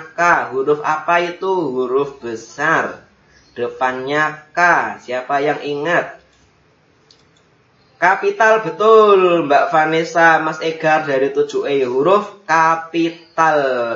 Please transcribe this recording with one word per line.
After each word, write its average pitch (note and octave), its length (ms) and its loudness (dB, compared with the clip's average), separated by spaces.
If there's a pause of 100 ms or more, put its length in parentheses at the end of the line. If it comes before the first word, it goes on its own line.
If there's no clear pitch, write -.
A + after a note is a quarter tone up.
(120)
K. E3 400 0
Huruf C#3+ 320 -2
apa E3+ 400 0
itu? F3 240 -8
Huruf C3+ 720 -2
besar. A#2+ 800 -4 (560)
Depannya C3 960 -4
K. - 80 -4 (400)
Siapa B2+ 400 -4
yang C#3+ 240 -2
ingat? D3 560 -4 (1800)
Kapital, G3+ 560 2
betul. F#3 880 4
Mbak C#3 240 2
Vanessa, E3 720 2
Mas E3 180 -6
Egar D#3 480 -2
dari C3+ 240 0
tujuh C#3+ 320 -2
E. C3+ 240 0
Huruf D#3 560 0
kapital, E3 1120 0 (400)